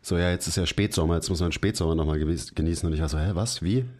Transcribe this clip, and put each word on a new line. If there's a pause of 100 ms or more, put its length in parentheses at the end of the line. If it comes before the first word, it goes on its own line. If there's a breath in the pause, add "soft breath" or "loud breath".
so,
"Ja,
jetzt
ist
ja
Spätsommer,
jetzt
muss
man
Spätsommer
nochmal
genieß-,
genießen."
Und
ich
war
so,
"Hä,
was?
Wie? (140)